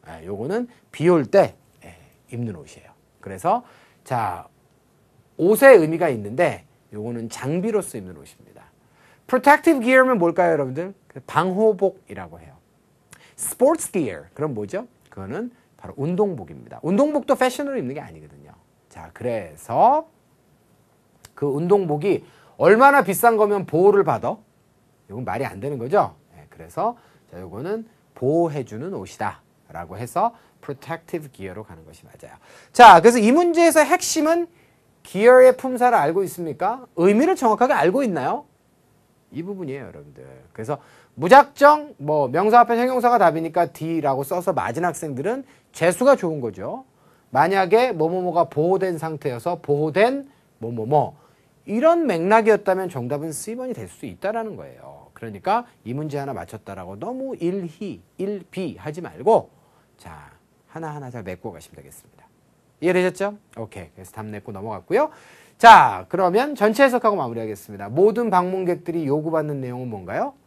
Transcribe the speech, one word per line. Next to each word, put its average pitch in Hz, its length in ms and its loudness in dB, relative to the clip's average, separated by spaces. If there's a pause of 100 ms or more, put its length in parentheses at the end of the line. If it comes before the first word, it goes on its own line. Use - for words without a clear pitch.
예, - 160 -20
요거는 202 420 -8 (240)
비 156 160 -2
올 165 180 4
때, 151 300 2 (280)
예, - 120 -20 (360)
입는 117 240 -8
옷이에요. - 340 -20 (320)
그래서, 165 420 -4 (400)
자, 98 440 -6 (920)
옷의 214 400 8
의미가 165 320 2
있는데 113 560 -4 (280)
요거는 113 360 -10
장비로서 180 680 -6
입는 90 200 -16
옷입니다. - 460 -20 (640)
프로텍티브 285 520 4
기어면 254 380 4
뭘까요, 170 340 0
여러분들? 151 420 -4 (340)
방호복이라고 185 1120 -2
해요. 78 160 -20 (800)
스포츠 - 560 -2
기어, 104 300 -4 (120)
그럼 151 200 -6
뭐죠? 185 340 -10 (220)
그거는 156 420 -12 (260)
바로 - 200 -20
운동복입니다. 160 840 -6
운동복도 269 520 0
패션으로 262 420 -4
입는 135 180 -8
게 151 60 -10
아니거든요. 147 500 -20 (380)
자, 82 240 -20
그래서 120 960 -2 (1300)
그 - 120 -8
운동복이 160 800 -2 (320)
얼마나 240 460 6
비싼 220 320 2
거면 208 300 0
보호를 196 380 4
받아? 135 340 -4 (720)
이건 110 160 -12
말이 120 200 -6
안 98 140 -12
되는 139 180 -8
거죠? 127 380 -2 (220)
예, 76 120 -20
그래서, 185 460 -8 (340)
자, 87 120 -18
요거는 147 460 -12 (260)
보호해주는 147 800 -4
옷이다 98 480 -12 (280)
라고 85 280 -14
해서 180 360 -6 (280)
프로텍티브 156 680 -12
기어로 95 320 -14
가는 80 200 -20
것이 - 220 -20
맞아요. - 320 -20 (340)
자, 196 300 12
그래서 233 180 6
이 214 120 4
문제에서 330 500 4
핵심은 330 640 0 (580)
기어의 254 520 6
품사를 247 380 0
알고 165 280 0
있습니까? 180 640 -6 (100)
의미를 214 400 2
정확하게 247 380 0
알고 190 300 0
있나요? 180 420 -4 (840)
이 165 120 -12
부분이에요, 156 420 -12
여러분들. 73 400 -20 (260)
그래서 113 280 -10 (340)
무작정 285 840 4
뭐 147 300 -2
명사 202 340 2
앞에 233 160 0
형용사가 247 400 0
답이니까 165 500 0
D라고 151 560 -4
써서 180 300 -6
맞은 120 300 -6
학생들은 170 640 -6 (280)
재수가 214 420 2
좋은 160 260 -6
거죠. 120 440 -10 (440)
만약에 196 600 2
뭐뭐뭐가 170 540 -2
보호된 175 520 -2
상태여서 156 640 -8
보호된 185 680 0 (280)
뭐뭐뭐, 117 600 -2 (480)
이런 311 420 0
맥락이었다면 196 840 0
정답은 143 420 -8
쓰리 214 240 -12
번이 254 180 -10
될 104 140 -14
수 - 180 -18
있다라는 202 500 -8
거예요. - 580 -20
그러니까 175 520 -6 (180)
이 120 100 -10
문제 147 240 -8
하나 139 160 -8
맞췄다라고 95 680 -14
너무 262 400 -10
일희, 175 600 -8 (160)
일비 185 600 -10
하지 156 240 -12
말고, 165 480 0 (480)
자, 78 340 -20 (360)
하나하나 147 440 -12
잘 117 120 -12
메꿔 92 280 -12
가시면 - 260 -20
되겠습니다. - 480 -20 (560)
이해되셨죠? 185 560 -2 (200)
오케이. 101 380 -16
그래서 90 160 -20
답 110 140 -14
냈고 107 260 -14
넘어갔고요. 110 580 -6 (480)
자, 131 520 8
그러면 196 460 -2
전체 220 280 0
해석하고 240 320 0
마무리하겠습니다. 110 720 -10
모든 208 400 2
방문객들이 180 760 -4
요구받는 151 540 -4
내용은 127 280 -10
뭔가요? 113 440 -8 (140)